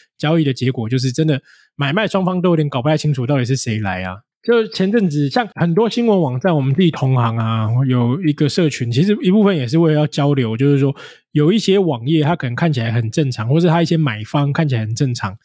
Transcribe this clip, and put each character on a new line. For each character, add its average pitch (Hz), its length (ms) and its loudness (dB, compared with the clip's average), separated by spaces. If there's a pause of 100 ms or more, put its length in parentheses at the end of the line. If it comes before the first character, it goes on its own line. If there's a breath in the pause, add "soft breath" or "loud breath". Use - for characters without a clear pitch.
(180 loud breath)
交 160 220 0
易 151 60 2
的 135 80 0
结 127 180 -4
果， 113 160 -6
就 127 100 -2
是 127 140 -2
真 156 160 -2
的 135 140 0 (340 soft breath)
买 139 160 -2
卖 202 160 -2
双 190 160 -2
方 180 180 -2
都 175 100 2
有 170 40 2
点 151 140 0
搞 127 120 -4
不 143 60 -2
太 156 80 2
清 151 180 0
楚 123 140 -4
到 143 100 0
底 127 60 0
是 123 140 -2
谁 107 220 -4
来 92 240 -4
啊。 92 160 -10 (240)
就 226 260 2
前 190 220 -2
阵 214 160 2
子 147 220 0
像 233 240 -2
很 170 180 0
多 214 160 2
新 240 200 -2
闻 202 120 4
网 127 200 -2
站， 175 160 0
我 147 40 2
们 135 140 0
自 170 80 2
己 175 80 4
同 131 260 0
行 117 220 0
啊， 113 300 -2 (200)
有 127 360 0
一 151 100 0
个 147 160 0
社 170 180 0
群， 120 240 -4
其 127 120 2
实 208 180 2
一 196 80 0
部 208 140 4
分 196 120 4
也 127 120 -2
是 139 100 0
为 165 160 4
了 151 60 2
要 151 80 2
交 143 260 0
流， 113 240 -2
就 139 140 2
是 143 80 4
说 139 160 0 (360 loud breath)
有 151 220 4
一 226 60 2
些 190 180 2
网 147 300 0
页 156 160 2
它 151 120 0
可 135 120 -6
能 120 80 -6
看 165 180 0
起 123 60 -4
来 117 120 -2
很 113 200 -2
正 143 180 0
常， 113 180 -6
或 151 120 2
是 175 80 2
它 170 160 2
一 - 20 0
些 165 100 0
买 117 280 -2
方 143 280 -2
看 160 160 -2
起 135 60 -2
来 113 80 -2
很 110 140 -6
正 131 180 -2
常， 101 320 -8